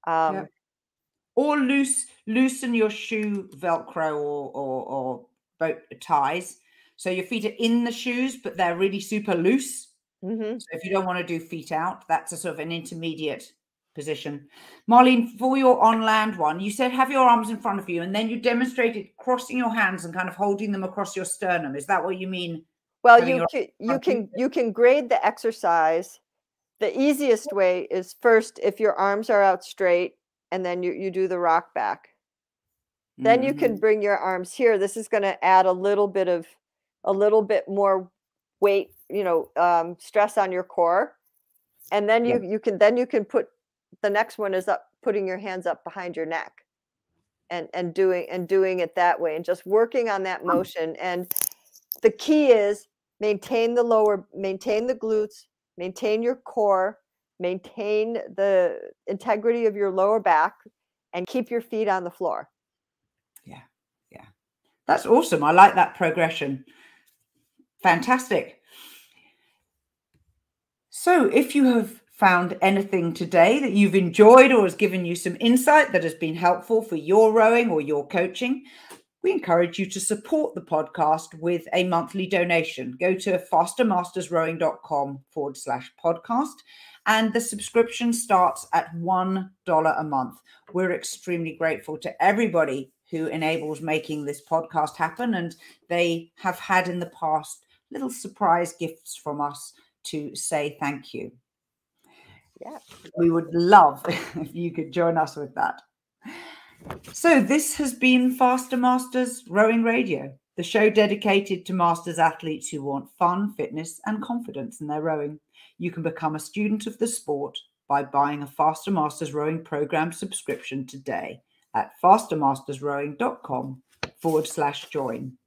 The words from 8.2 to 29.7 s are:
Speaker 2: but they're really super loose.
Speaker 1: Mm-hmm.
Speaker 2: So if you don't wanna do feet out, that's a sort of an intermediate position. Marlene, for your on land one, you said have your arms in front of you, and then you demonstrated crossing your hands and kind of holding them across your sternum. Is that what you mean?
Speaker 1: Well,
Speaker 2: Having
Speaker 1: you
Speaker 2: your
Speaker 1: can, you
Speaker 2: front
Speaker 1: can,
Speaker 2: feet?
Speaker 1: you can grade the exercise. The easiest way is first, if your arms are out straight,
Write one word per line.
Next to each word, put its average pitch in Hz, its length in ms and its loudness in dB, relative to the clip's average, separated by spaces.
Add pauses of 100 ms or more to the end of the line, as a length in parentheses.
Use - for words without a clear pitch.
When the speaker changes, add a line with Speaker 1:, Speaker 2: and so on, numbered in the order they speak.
Speaker 2:
but - 220 -10
they're 175 180 0
really 196 240 -2
super 208 340 -4
loose. 220 600 -2 (280)
Speaker 1:
Mm-hmm. 220 360 -8
Speaker 2:
So - 140 -18
if 165 120 -12
you 185 60 -8
don't 190 160 -2
wanna 180 180 -4
do 170 160 -6
feet 165 320 -12
out, 170 340 -6
that's - 260 -4
a 165 40 -12
sort 170 160 -8
of - 80 -12
an 160 100 -8
intermediate 165 800 -8 (440)
position. 147 540 -10 (420)
Marlene, 240 480 6
for 262 180 0
your 254 240 4
on 220 220 4
land 220 360 0
one, 160 220 -2
you 202 100 -6
said 247 220 -2
have 254 180 0
your 262 180 4
arms 226 220 2
in 226 80 -8
front 202 200 -4
of 190 100 -10
you, 170 140 -4
and 190 120 -6
then 220 140 -2
you 240 120 -6
demonstrated 233 680 -2 (100)
crossing 247 400 -4
your 226 160 -2
hands 190 300 -2
and 170 100 -12
kind 185 140 -4
of - 80 -12
holding 202 360 -2
them 190 120 -4
across 196 320 -8
your 185 80 -6
sternum. 165 520 -4
Is 139 100 -10
that 185 160 0
what 185 160 -6
you 185 100 -8
mean? 175 360 -8 (380)
Speaker 1:
Well, 240 180 10
Speaker 2:
Having 240 80 -2
Speaker 1:
you 262 80 2
Speaker 2:
your - 120 0
Speaker 1:
can, 262 180 -4 (120)
you 214 100 -10
Speaker 2:
front 262 140 -2
Speaker 1:
can, 233 260 0
Speaker 2:
feet? - 80 -20
Speaker 1:
you 254 140 0
can 233 220 -2
grade 247 360 4
the 240 160 0
exercise. 175 960 0 (600)
The 214 200 -2
easiest 269 520 0
way 180 380 2
is 185 300 -6
first, 220 420 4
if 202 180 -2
your 208 140 2
arms 202 360 -2
are 202 120 6
out 185 220 2
straight, 180 500 0 (360)